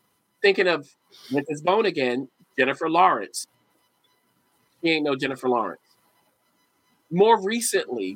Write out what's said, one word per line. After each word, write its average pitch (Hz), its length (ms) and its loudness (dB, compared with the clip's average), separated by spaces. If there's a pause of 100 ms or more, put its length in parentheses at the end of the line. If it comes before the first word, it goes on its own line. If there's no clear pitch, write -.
(400)
thinking 196 260 2
of 160 200 -2 (440)
Winter's 147 300 -4
Bone 196 240 0
again, 131 440 -4 (280)
Jennifer 139 320 0
Lawrence. 160 580 0 (1300)
She 165 100 0
ain't 156 120 0
no 143 120 0
Jennifer 135 340 -6
Lawrence. 113 320 -2 (1300)
More 202 320 6
recently, 180 720 -4